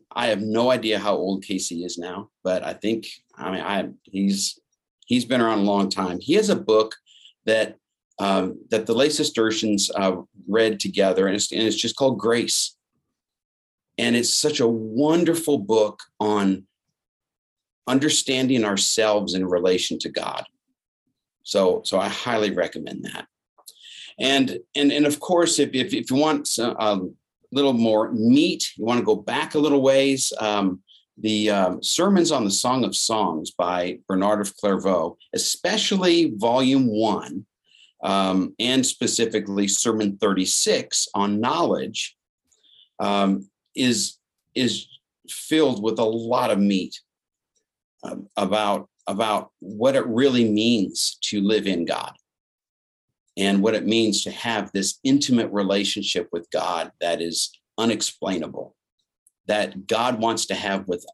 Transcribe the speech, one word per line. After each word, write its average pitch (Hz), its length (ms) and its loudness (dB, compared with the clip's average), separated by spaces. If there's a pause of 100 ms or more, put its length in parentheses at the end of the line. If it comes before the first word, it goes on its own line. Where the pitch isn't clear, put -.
(100)
I 120 180 -2
have 107 120 0
no 110 300 2
idea 110 280 0
how 101 160 -2
old 95 300 -2
Casey 90 400 -6
is 87 140 -10
now, 90 320 -10 (120)
but 92 220 -2
I 80 80 -6
think, 110 340 -4 (300)
I 87 140 -8
mean, 92 100 -4
I, 92 300 -4 (120)
he's, 98 560 -2 (460)
he's 120 220 0
been 120 160 0
around 113 160 2
a 101 120 2
long 101 200 2
time. 90 300 -4
He 143 140 -2
has 202 140 2
a - 80 2
book 110 400 2 (480)
that, 110 320 0 (420)
um, 95 400 0 (120)
that 110 160 0
the 113 80 2
lay 139 160 4
Cistercians, 110 840 0
uh, 95 220 0 (320)
read 110 320 2
together, 95 460 2
and 95 100 0
it's, - 160 -2
and 101 100 0
it's 110 140 2
just - 200 -4
called 131 220 2
Grace. 110 580 -2 (1200)
And 120 180 2
it's - 160 0
such - 280 0
a 120 60 4
wonderful 143 920 2
book 107 420 0 (180)
on 101 460 0 (1200)
understanding 131 800 2
ourselves 101 720 0
in 92 120 0
relation 90 520 0
to - 100 -8
God. - 360 -8 (960)
So, 92 420 2
so - 160 0
I 98 80 0
highly 107 440 -2
recommend - 520 -6
that. - 220 -12 (920)
And, 135 400 0 (160)
and, 143 180 2
and 147 140 2
of 147 140 -2
course, 170 380 2
if, 143 160 0
if, 123 180 -2
if - 180 -4
you 127 60 2
want 147 320 2
some, 117 300 -2
a 104 220 0 (540)
little 139 200 2
more 113 380 2
meat, 135 640 4
you 107 80 -8
wanna 120 180 0
go 104 140 2
back 139 380 -4
a 156 40 0
little 143 240 4
ways, 135 560 4
um, 101 420 0 (380)
the, 107 320 0
um, 95 320 0
Sermons 175 500 2
on 127 120 0
the 101 60 0
Song 123 340 0
of 101 120 -2
Songs 90 540 -2
by 90 480 -2 (100)
Bernard 98 320 2
of 101 160 -6
Clairvaux, 92 600 0 (160)
especially 180 1000 0
volume 127 500 2
one, 107 580 -2 (580)
um, 95 560 0
and 127 260 2
specifically 101 840 -2
Sermon 107 480 0
thirty-six 104 960 0
on 104 260 0
knowledge, 120 760 -2 (840)
um, 98 480 0 (260)
is, 117 440 -2 (360)
is 123 320 -2 (420)
filled 135 540 0
with 110 160 -2
a 113 60 0
lot 117 460 0
of 101 80 2
meat, 101 420 0 (1000)
um, - 340 -12
about, 101 520 -2 (180)
about 104 440 -2 (100)
what 107 360 0
it 117 100 0
really 120 440 4
means 104 680 0
to 107 220 -4
live 98 240 2
in 87 180 -2
God - 280 -6 (1300)
and 98 240 2
what 110 120 2
it 101 120 -2
means 110 380 2
to - 60 -8
have 110 420 -4
this - 320 -2
intimate 135 480 2
relationship 101 800 -2
with 85 180 -6
God 82 500 -4
that 85 220 -2
is 85 280 -4 (280)
unexplainable, 98 960 -4 (680)
that 98 400 -2
God 113 340 0
wants 113 260 0
to 95 80 -4
have 98 320 -4
with 90 280 -6